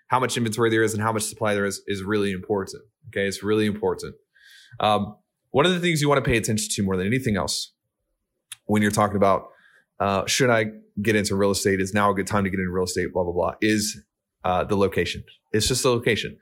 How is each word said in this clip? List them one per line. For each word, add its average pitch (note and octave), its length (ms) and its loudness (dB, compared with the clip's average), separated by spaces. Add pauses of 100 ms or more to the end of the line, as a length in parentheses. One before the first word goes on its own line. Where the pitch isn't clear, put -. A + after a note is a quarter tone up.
how B2 100 2
much B2+ 200 -2
inventory A#2 320 0
there A2 120 4
is G#2+ 120 2
and G#2+ 100 -4
how A2 80 0
much G#2+ 120 -2
supply G#2+ 320 -4
there G2+ 100 0
is, G2 220 -6
is G2 160 -6
really G2+ 280 0
important. F#2+ 520 -4 (260)
Okay. G2 180 -4
It's G2 160 -6
really G#2+ 220 2
important. F#2 500 -4 (640)
Um, G#2 380 0 (340)
one D3 140 4
of F#3 80 4
the F3 80 -2
things E3 200 0
you D3 60 2
wanna C#3 140 4
pay B2 160 2
attention G#2+ 340 -2
to G#2 120 -2
more F#2+ 120 0
than F#2 100 0
anything A#2+ 300 0
else - 380 -4 (920)
when G#2 180 0
you're G#2 100 2
talking G#2 260 0
about, G2 320 2 (500)
uh, G2 260 0
should C3 240 2
I A2 180 2 (340)
get G#2+ 160 2
into G2 180 0
real G2+ 160 4
estate? G2 300 0
Is G2 120 -4
now G2+ 180 2
a F#2+ 40 -2
good F#2+ 120 -4
time G2+ 180 0
to F#2+ 40 -2
get F#2 120 -2
into F2+ 100 -4
real F#2 140 -2
estate? F2+ 260 -4
Blah, F2+ 140 -2
blah, F2 80 -4
blah, F2 260 -2
is, G#2+ 420 0 (440)
uh, F2+ 180 2
the G2 140 0
location. F#2+ 480 0 (260)
It's G#2+ 160 2
just B2+ 160 0
the C3+ 60 4
location. A#2 520 0